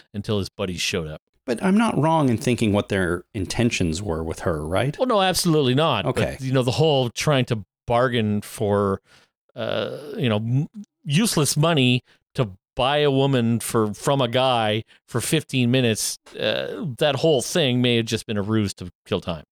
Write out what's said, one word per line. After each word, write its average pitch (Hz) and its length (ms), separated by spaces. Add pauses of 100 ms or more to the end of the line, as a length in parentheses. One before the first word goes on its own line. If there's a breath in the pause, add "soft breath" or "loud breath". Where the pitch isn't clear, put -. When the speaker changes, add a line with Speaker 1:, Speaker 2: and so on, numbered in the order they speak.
(140 loud breath)
Speaker 1:
until 104 240
his 92 100
buddies 95 320
showed 82 280
up. 76 120 (240)
Speaker 2:
But - 180
I'm 190 160
not 226 180
wrong 160 320
in 117 80
thinking 113 380
what 101 160
their 87 420
intentions 92 680
were 80 200
with 80 180
her, 78 260
right? 104 340
Speaker 1:
Oh, 254 40
no, 226 180
absolutely 156 520
not. 135 300
Speaker 2:
Okay. 69 340
Speaker 1:
But, 135 80
you 131 60
know, 131 100
the 120 100
whole 135 360
trying 135 380
to 110 180 (220)
bargain 117 560
for, 101 580 (560 soft breath)
uh, 110 400 (220)
you 139 100
know, 107 80
m-, 117 320 (360)
useless 190 520
money 139 460 (320 soft breath)
to 117 160 (260)
buy 135 220
a 147 120
woman 131 500
for, 107 340
from 139 260
a 123 80
guy 117 560 (220 soft breath)
for 120 160
fifteen 131 480
minutes, 120 480 (200)
uh, - 460 (140)
that 147 180
whole 151 240
thing 123 400
may 123 160
have 113 80
just 113 220
been 110 100
a 101 60
ruse 107 320
to 90 180 (140)
kill 92 160
time. 80 300